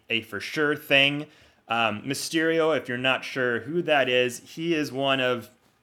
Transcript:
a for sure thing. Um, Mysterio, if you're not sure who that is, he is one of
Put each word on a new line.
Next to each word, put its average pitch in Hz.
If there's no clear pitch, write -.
a 117
for 104
sure 147
thing. 143
Um, 110
Mysterio, 160
if 127
you're 123
not 127
sure 123
who 156
that 143
is, 123
he 165
is 147
one 135
of 123